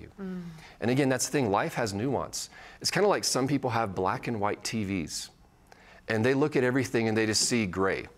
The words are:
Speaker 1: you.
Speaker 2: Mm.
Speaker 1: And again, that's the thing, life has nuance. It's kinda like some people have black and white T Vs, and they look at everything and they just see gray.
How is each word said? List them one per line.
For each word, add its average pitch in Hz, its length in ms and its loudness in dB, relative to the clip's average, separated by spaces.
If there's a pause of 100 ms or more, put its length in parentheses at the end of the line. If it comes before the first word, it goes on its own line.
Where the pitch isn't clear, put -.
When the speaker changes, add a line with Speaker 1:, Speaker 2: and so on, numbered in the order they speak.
Speaker 1:
you. - 80 -18 (100)
Speaker 2:
Mm. 185 220 -8 (400)
Speaker 1:
And 117 100 0
again, 131 200 4
that's 127 160 0
the - 60 -8
thing, 131 180 2
life 123 240 0
has 113 180 -2
nuance. 101 560 -4 (320)
It's - 100 -4
kinda 196 180 2
like 135 160 2
some 131 220 0
people 131 240 0
have 113 240 0
black 95 340 -2
and 113 120 -4
white 101 240 -2
T 110 200 -4
Vs, 92 440 -4 (800)
and 110 160 2
they 131 80 6
look 147 240 2
at 127 80 4
everything 123 420 2
and 110 100 2
they 110 100 4
just 107 160 2
see 113 240 2
gray. 87 400 0 (120)